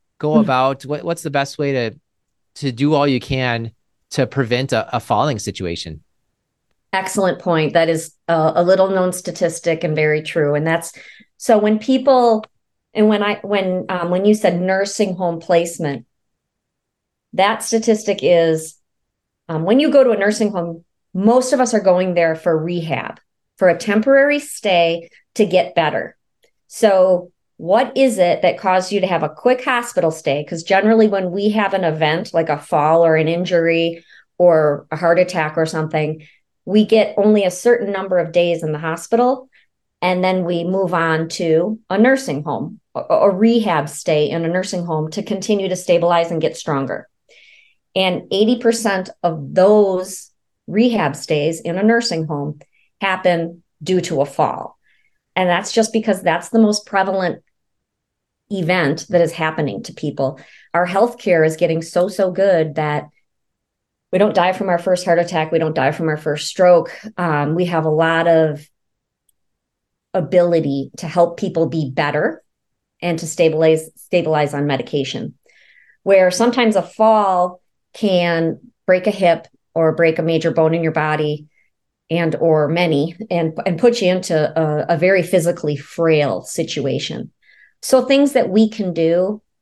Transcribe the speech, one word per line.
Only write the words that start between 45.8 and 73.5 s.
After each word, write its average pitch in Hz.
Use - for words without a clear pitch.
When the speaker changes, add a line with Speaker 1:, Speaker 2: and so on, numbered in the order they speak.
Speaker 2:
and 165
get 156
stronger. 135
And 185
eighty 214
percent 214
of 151
those 190
rehab 190
stays 156
in 170
a 202
nursing 214
home 147
happen 175
due 180
to 143
a 143
fall. -
And 185
that's 180
just 220
because 214
that's 175
the 226
most 214
prevalent 190
event 175
that 180
is 165
happening 156
to -
people. 139
Our 175
healthcare 190
is 160
getting 160
so, 180
so 196
good 170
that 151
we -
don't 208
die 185
from 190
our 170
first 180
heart 170
attack. 170
We 165
don't 156
die 147
from 160
our 151
first 151
stroke. 180
Um, 151
we 175
have 165
a 156
lot 165
of 160
ability 160
to -
help 170
people 170
be 151
better 151
and 170
to 170
stabilize, 160